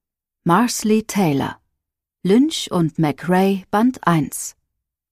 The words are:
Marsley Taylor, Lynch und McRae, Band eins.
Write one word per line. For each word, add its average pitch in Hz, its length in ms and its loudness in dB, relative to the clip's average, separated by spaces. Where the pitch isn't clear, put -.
Marsley 214 600 0
Taylor, 143 560 -2
Lynch 247 480 0
und 165 280 -2
McRae, 185 720 0
Band 233 380 0
eins. - 480 -2